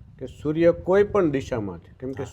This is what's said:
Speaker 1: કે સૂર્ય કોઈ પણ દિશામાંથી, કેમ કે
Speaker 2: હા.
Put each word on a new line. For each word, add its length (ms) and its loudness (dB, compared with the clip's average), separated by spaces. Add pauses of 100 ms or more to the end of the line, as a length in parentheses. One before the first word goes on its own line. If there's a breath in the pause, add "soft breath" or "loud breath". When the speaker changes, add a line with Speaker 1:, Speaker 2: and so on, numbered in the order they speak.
(200)
Speaker 1:
કે 80 -12
સૂર્ય 440 2
કોઈ 320 2
પણ 280 2
દિશામાંથી, 680 -6
કેમ 140 -10
કે 100 -8
Speaker 2:
હા. 100 -10